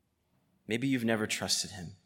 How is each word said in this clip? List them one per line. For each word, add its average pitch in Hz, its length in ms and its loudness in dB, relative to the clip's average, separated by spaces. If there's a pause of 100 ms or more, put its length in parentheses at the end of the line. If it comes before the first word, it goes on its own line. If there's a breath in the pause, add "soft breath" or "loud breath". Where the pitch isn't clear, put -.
(680)
Maybe 117 220 0
you've 127 160 2
never 110 220 4
trusted - 460 -2
him. 95 340 -12